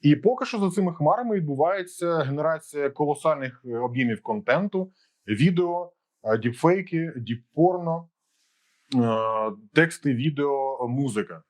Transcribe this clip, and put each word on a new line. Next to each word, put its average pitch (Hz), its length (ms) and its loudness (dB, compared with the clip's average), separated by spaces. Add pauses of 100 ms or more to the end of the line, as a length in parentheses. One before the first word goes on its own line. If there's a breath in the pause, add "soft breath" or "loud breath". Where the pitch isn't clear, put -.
І 147 140 8
поки 233 300 0
що 233 140 -6
за 196 120 0
цими 185 220 0
хмарами 208 420 2
відбувається 170 800 -2
генерація 147 720 -2
колосальних, 143 760 -2
е, 120 120 -6
об'ємів 120 440 0
контенту: 180 720 -2 (360 soft breath)
відео, 175 640 0 (320)
е, 110 140 0
діпфейки, 165 800 -2
діппорно, 165 920 -2 (840)
е, 110 560 2 (220)
тексти, 156 400 2
відео, 139 760 -2
музика. 107 600 -4